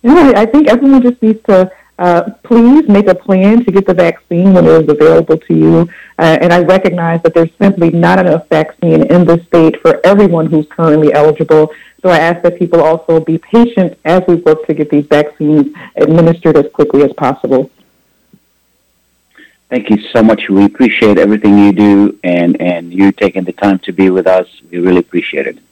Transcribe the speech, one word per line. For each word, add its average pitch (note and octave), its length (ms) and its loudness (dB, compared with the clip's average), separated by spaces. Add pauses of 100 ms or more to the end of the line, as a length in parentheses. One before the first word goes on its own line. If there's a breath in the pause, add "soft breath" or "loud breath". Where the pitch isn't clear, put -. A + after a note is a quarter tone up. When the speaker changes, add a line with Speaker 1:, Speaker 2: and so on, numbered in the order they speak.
Speaker 1:
No, B3 120 4
I, C4 280 4
I - 20 2
think C#4+ 240 0
everyone C4 320 2
just B3 200 -2
needs A3 240 -2
to, F#3 240 2 (300 loud breath)
uh, F3 300 -2 (140)
please B3 440 2
make G3+ 200 2
a F#3 80 2
plan G3+ 500 0
to G3+ 60 -2
get F#3+ 160 0
the F#3+ 60 -2
vaccine F3 600 0
when F3 120 4
it D#3+ 180 2
is D3 40 -2
available D#3+ 500 2
to - 160 -6
you. E3 360 0 (300 loud breath)
Uh, D#3+ 220 0
and F3 120 0
I F3 80 2
recognize E3+ 640 -2
that D#3+ 100 0
there's E3 160 0 (100)
simply F3 300 0
not F3 300 0
enough E3 280 -2
vaccine D#3+ 600 -2
in E3+ 180 2
the E3+ 220 0
state D#3+ 340 0
for E3 240 0
everyone F3+ 400 2
who's D#3 220 -4
currently D#3 440 0
eligible. D3+ 640 0 (300 loud breath)
So F#3 60 0
I E3+ 100 2
ask E3+ 240 -4
that F3 160 -2
people E3+ 220 0
also D#3+ 380 -2
be D#3+ 200 -4
patient A#3 680 -2
as F3 220 0
we F3 80 2
work D#3 320 -2
to D#3+ 80 -4
get D3 160 -6
these D3 160 -2
vaccines D3 680 -2 (200 loud breath)
administered E3 600 0
as C#3+ 160 0
quickly C#3+ 320 0
as C3+ 100 0
possible. C3+ 580 -4 (2000 soft breath)
Speaker 2:
Thank B2 200 -6
you G#2+ 100 2 (140)
so A#2 100 2
much. A2 240 0
We G2 160 2
appreciate G#2 540 0
everything G2+ 400 2
you G2+ 160 4
do G2+ 500 2
and, F2 380 -2
and F2 320 -6
you G2 180 0
taking F#2+ 320 -4
the F2+ 80 -8
time G2 280 -4
to - 120 -12
be F#2+ 200 -2
with F#2 160 -2
us. F#2 200 0 (240)
We F2 60 -10
really F2+ 220 0
appreciate D2+ 480 -8
it. A#1+ 100 -12 (140)